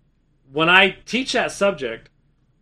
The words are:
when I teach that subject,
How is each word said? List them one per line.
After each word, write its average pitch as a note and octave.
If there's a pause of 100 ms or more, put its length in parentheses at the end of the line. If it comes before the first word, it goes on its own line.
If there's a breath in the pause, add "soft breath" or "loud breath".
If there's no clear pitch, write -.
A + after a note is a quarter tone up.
(520)
when D#3
I F#3+ (100)
teach B3+
that G#3+
subject, C#3 (540)